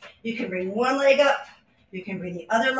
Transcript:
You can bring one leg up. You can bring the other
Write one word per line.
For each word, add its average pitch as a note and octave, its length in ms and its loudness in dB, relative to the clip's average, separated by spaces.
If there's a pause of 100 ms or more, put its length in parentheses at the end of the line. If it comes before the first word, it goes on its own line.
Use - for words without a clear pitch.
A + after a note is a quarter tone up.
(240)
You A3+ 120 -6
can F#3+ 140 -6
bring F#3 240 -6
one B3+ 240 0
leg C#4 220 6
up. C#4+ 280 2 (440)
You F#3 120 -10
can F#3+ 140 -8
bring F3 180 -8
the E3+ 140 -12
other B3+ 300 2